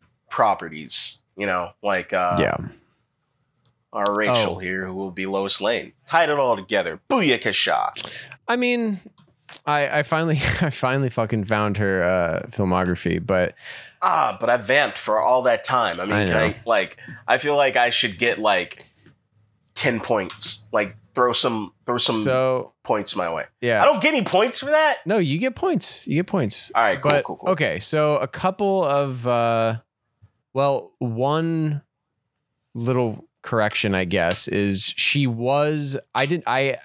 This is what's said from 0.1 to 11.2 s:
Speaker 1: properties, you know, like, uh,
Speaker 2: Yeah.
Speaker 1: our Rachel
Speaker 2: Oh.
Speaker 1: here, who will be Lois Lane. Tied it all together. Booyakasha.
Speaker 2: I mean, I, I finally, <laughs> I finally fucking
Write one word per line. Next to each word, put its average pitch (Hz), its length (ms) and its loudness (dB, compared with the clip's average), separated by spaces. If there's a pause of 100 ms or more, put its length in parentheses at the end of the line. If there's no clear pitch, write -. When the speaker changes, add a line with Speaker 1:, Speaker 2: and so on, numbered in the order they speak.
Speaker 1:
properties, 82 880 0 (180)
you 101 80 -4
know, 90 260 -2 (100)
like, 95 320 -2
uh, 87 260 2
Speaker 2:
Yeah. 50 180 0 (1300)
Speaker 1:
our 104 220 -2
Rachel 107 420 2
Speaker 2:
Oh. 92 40 -10
Speaker 1:
here, 92 260 -6
who 92 80 -8
will 95 180 -8
be 95 140 -8
Lois 98 360 0
Lane. 101 320 -2 (120)
Tied 165 240 2
it 147 100 0
all 123 160 2
together. 92 440 -2 (100)
Booyakasha. 113 1160 0 (200)
Speaker 2:
I 233 80 0
mean, 240 440 0 (640)
I, 147 340 0
I 151 40 2
finally, 160 340 0 (120)
<laughs> - 120 0
I 160 100 0
finally 131 380 0
fucking 110 360 -2